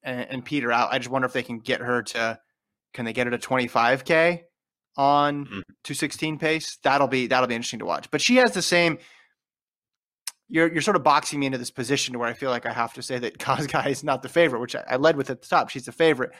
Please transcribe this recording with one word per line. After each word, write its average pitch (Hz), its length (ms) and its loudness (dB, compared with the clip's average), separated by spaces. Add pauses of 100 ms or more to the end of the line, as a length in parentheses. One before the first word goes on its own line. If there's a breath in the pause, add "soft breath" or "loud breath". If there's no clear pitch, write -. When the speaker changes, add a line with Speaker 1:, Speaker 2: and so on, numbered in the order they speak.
Speaker 1:
and, 123 280 -8
and 127 140 -8
peter 127 280 -2
out. 120 200 2
I 135 60 0
just 120 120 -8
wonder 131 160 0
if 127 60 -2
they 127 120 -2
can 120 160 -8
get 123 200 -2
her 120 220 -2
to, 113 360 -4 (540)
can 123 120 -8
they 113 80 -6
get 123 160 0
her - 20 -4
to 120 80 -2
twenty-five 123 640 0
K 170 400 2 (520)
on 143 500 2
Speaker 2:
Mm-hmm. 101 140 -10 (240)
Speaker 1:
two 147 100 -8
sixteen 156 440 -4
pace? 160 440 -4
That'll 143 260 4
be, 123 200 0
that'll 127 200 4
be 120 60 -2
interesting 117 260 -6
to 101 60 -8
watch. 80 240 -4
But 147 100 -2
she 247 160 4
has 247 160 6
the - 100 -2
same, 170 360 2 (1500 soft breath)
you're, 165 240 2
you're 160 100 -2
sort 196 140 2
of 139 80 0
boxing 147 340 4
me 139 80 0
into 131 100 -2
this 123 140 -8
position 131 440 -2
to 120 40 -6
where 117 100 -2
I 117 60 -4
feel 135 160 -4
like 123 160 -2
I 113 60 -4
have 117 220 -2
to 127 80 -14
say 127 180 -6
that 120 180 -6
<laughs> - 0 -
Kosgei 139 480 -2
is 135 160 -4
not 139 200 -2
the 131 60 -10
favorite, 147 300 4
which 120 160 -8
I, - 160 -6
I 127 60 0
led 151 200 4
with 139 140 -4
at 123 100 -6
the - 80 -20
top. 147 220 2
She's 131 160 -10
the 123 60 -14
favorite. 139 460 2